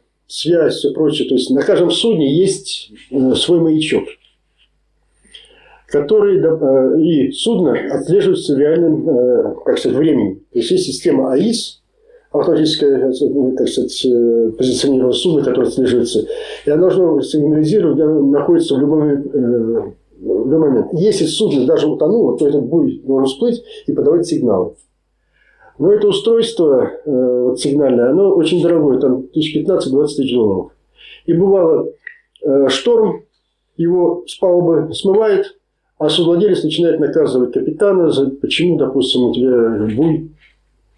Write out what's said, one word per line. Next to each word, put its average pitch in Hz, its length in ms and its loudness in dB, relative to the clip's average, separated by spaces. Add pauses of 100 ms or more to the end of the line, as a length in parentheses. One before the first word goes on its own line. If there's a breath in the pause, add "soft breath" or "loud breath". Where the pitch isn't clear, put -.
(280)
связь, 165 480 -2
все - 180 -4
прочее. 151 340 -2
То 135 60 0
есть - 160 0
на 131 120 0
каждом 175 280 0
судне 165 420 0
есть, - 600 -2 (180)
э, 131 240 0
свой 170 260 2
маячок, 156 440 0 (1800 loud breath)
который, 202 520 2
да, 160 180 2
э, 135 420 2
и 156 320 2
судно 180 400 0
отслеживается 160 840 0
в 131 40 0
реальном, 160 500 0
э, 123 460 0 (100)
как 123 140 0
сказать, 123 200 -2
времени. 127 360 0 (180)
То 120 80 -2
есть 117 100 -2
есть 185 160 0
система 131 460 -2
аис, - 500 -2 (480 soft breath)
автоматическое, 147 800 0
э, 131 460 -2
как 120 120 0
сказать, - 380 -4
э, 117 500 2
позиционирование 127 560 0
судна, 160 300 0
которое 127 240 0
отслеживается, 117 600 0 (380 loud breath)
и 143 60 -2
оно 170 180 2
должно 175 320 2
сигнализировать, 156 760 0
где 156 80 2
оно 151 260 2
находится 143 460 2
в 127 40 0
любой, 147 360 2
э, 117 720 -2 (280)
в 104 320 -4
любой 156 200 2
момент. 117 240 0
Если 175 320 0
судно 147 400 -2
даже 151 220 2
утонуло, 165 500 0
то 147 100 0
этот 143 140 0
буй 135 420 -2
должен 135 220 0
всплыть 233 360 -4 (240 loud breath)
и - 60 -4
подавать 160 340 0
сигналы. 117 460 -2 (1080 soft breath)
Но 175 140 2
это 208 160 2
устройство, 185 840 0 (140)
э, 127 380 0
вот 127 180 -2
сигнальное, 131 500 0
оно 190 200 2
очень 165 320 0
дорогое, 151 360 2
там 131 260 -2
тысяч - 280 -4
пятнадцать-двадцать 147 640 0
тысяч 127 160 -2
долларов. 98 380 0 (560 loud breath)
И 170 60 0
бывало, 175 560 2 (540 loud breath)
э, 139 260 2
шторм, 214 560 0 (520)
его 175 500 0
с - 100 -16
палубы 165 580 0
смывает, 202 640 0 (400)
а 151 100 0
судовладелец 175 540 2
начинает 156 380 0
наказывать 131 520 0
капитана, 180 580 0
за, 135 200 0
почему, 165 460 -2
допустим, 131 460 0
у 113 120 0
тебя 113 640 0
буй, 156 340 0 (680 soft breath)